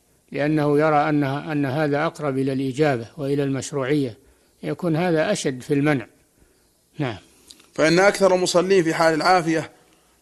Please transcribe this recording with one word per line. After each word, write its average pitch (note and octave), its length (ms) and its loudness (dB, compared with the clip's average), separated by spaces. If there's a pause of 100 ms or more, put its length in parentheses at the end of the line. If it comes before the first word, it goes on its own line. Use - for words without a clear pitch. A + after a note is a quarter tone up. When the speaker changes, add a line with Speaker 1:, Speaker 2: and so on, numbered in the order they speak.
(320)
Speaker 1:
لأنه D3 460 0
يرى D3+ 300 2
أنها، D3 440 -2
أن C#3+ 140 -2
هذا C#3+ 400 0
أقرب D3 320 -6
إلى C3+ 140 -2
الإجابة C3 640 -2
وإلى C#3+ 260 -2
المشروعية، C3+ 760 -4 (440)
يكون D#3+ 340 -4
هذا E3+ 360 0
أشد B2+ 300 -4
في D3 120 -2
المنع. C#3+ 320 0 (920)
نعم. B2 180 -6 (580)
Speaker 2:
فإن D#3+ 240 2
أكثر G3 360 4
المصلين F3+ 500 2
في D#3+ 100 0
حال E3 200 2
العافية D#3+ 560 2 (520)